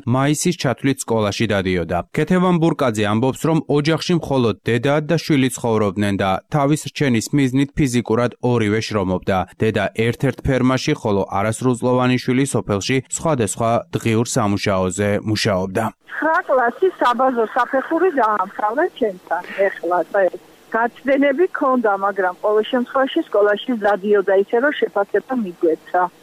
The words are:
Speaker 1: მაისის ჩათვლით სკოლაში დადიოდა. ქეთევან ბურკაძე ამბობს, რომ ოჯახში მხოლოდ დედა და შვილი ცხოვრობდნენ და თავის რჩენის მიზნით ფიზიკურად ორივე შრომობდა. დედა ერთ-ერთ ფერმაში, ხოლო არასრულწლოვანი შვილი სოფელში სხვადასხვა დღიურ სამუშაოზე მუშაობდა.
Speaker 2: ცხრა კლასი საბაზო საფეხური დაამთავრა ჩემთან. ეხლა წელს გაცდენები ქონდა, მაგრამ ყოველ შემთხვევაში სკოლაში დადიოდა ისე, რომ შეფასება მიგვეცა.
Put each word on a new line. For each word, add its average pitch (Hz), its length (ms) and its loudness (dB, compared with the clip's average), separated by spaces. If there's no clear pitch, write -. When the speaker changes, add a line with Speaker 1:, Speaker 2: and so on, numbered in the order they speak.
Speaker 1:
მაისის 139 540 0
ჩათვლით - 440 0
სკოლაში 110 460 0
დადიოდა. 92 520 0
ქეთევან 180 500 2
ბურკაძე 139 480 0
ამბობს, 110 360 0
რომ 160 220 2
ოჯახში 151 520 0
მხოლოდ 131 420 0
დედა 120 400 0
და 156 180 -2
შვილი 139 320 2
ცხოვრობდნენ 104 680 -2
და 95 140 0
თავის 147 400 0
რჩენის 127 440 0
მიზნით 139 440 2
ფიზიკურად 120 680 0
ორივე 113 420 2
შრომობდა. 95 580 -2
დედა 107 320 0
ერთ-ერთ 120 460 -2
ფერმაში, 131 540 0
ხოლო 101 320 0
არასრულწლოვანი 123 920 0
შვილი 131 280 0
სოფელში 107 580 -2
სხვადასხვა 120 640 -2
დღიურ 117 400 0
სამუშაოზე 101 800 0
მუშაობდა. 101 640 -2
Speaker 2:
ცხრა 320 360 -2
კლასი 254 500 0
საბაზო 262 560 2
საფეხური 269 640 0
დაამთავრა 220 800 0
ჩემთან. 180 540 -4
ეხლა 175 480 0
წელს 180 360 0
გაცდენები 269 800 0
ქონდა, 254 460 0
მაგრამ 196 420 -2
ყოველ 214 280 2
შემთხვევაში 262 580 -2
სკოლაში 208 520 0
დადიოდა 202 600 2
ისე, 202 240 2
რომ 285 140 2
შეფასება 208 640 -2
მიგვეცა. 180 680 -2